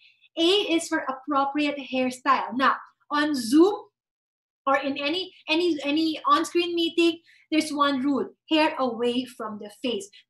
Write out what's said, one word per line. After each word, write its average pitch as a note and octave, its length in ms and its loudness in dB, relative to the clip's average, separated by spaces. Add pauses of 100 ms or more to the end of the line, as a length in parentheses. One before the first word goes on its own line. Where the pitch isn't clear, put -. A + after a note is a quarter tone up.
(340)
A E4 160 2 (160)
is D#4+ 240 -2
for D#4+ 160 -2
appropriate C#4 720 -2
hairstyle. B3+ 800 -2
Now, C4 160 2 (320)
on D4 320 -2
Zoom, D4 480 4 (800)
or C#4 100 4
in D4 200 -4
any, D4+ 340 -4 (180)
any, D#4+ 360 2
any D#4 420 0
on-screen E4+ 480 2
meeting, E4+ 460 2 (320)
there's D4+ 180 0
one C#4+ 300 0
rule, C4 260 0 (240)
hair D#4 280 2
away A#3+ 460 -2
from G#3 360 -12
the G#3 100 -14 (120)
face. G#3+ 260 -6 (220)